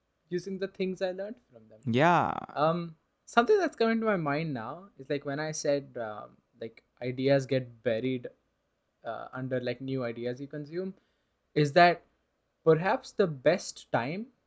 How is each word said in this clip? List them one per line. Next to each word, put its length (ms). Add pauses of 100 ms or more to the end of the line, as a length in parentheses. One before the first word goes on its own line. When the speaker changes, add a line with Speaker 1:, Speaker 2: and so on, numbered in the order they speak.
(280)
Speaker 1:
using 300
the 100
things 340
I 100
learned 240 (160)
from 160
them." 180
Speaker 2:
Yeah. 480 (140)
Speaker 1:
Um, 480 (300)
something 320
that's 180
coming 240
to 60
my 100
mind 380
now 440
is, 120
like, 140
when 160
I 120
said, 460
um, 380 (240)
like, 240 (180)
ideas 440
get 360
buried, 460 (760)
uh, 280
under, 280
like, 200
new 240
ideas 360
you 80
consume, 460 (600)
is 200
that 300 (600)
perhaps 480
the 160
best 640
time 340 (200)